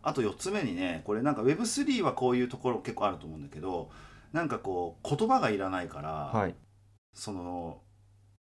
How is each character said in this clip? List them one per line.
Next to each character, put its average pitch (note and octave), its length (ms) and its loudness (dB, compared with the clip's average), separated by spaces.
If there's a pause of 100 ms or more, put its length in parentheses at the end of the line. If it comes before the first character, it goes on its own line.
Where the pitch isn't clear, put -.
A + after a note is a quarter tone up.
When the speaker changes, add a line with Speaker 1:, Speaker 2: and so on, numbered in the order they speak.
Speaker 1:
あ C#3+ 120 -2
と C3+ 80 2
四 G2+ 120 2
つ - 180 -4
目 G#3 120 2
に G2+ 120 0
ね、 F2 300 -2
こ G#2 80 0
れ A2 80 2
な C#3+ 100 4
ん C#3 40 2
か A2 80 -2
ウ - 20 2
ェ C#3+ 100 6
ブ A#3 100 -2
ス C#4 200 0
リ B3+ 140 2
ー F#3+ 40 2
は C#3 100 4
こ B2+ 180 4
う B2 60 4
い B2 60 4
う B2 60 0
と B2+ 80 -10
こ B2 140 0
ろ G#2+ 100 0
結 - 140 -6
構 G#2 100 2
あ G2 60 4
る E2+ 60 -6
と D#2 80 -14
思 D#2 100 -10
う D#2 40 -10
ん D2 40 -10
だ C#2+ 40 -12
け D2+ 140 -14
ど、 - 280 -4 (440)
な E3 100 2
ん D3+ 60 -2
か A#2 100 -2
こ F2+ 420 -4
う、 - 140 0
言 A3 140 2
葉 C4 100 6
が C#3 100 4
い G#2 80 2
ら F#2+ 120 0
な F#2 120 0
い E2 60 -6
か D2 140 -10
ら、 D#2 80 -6 (280)
Speaker 2:
は G2 100 4
い。 - 80 -4 (580)
Speaker 1:
そ - 180 -8
の、 F2 500 -6 (600)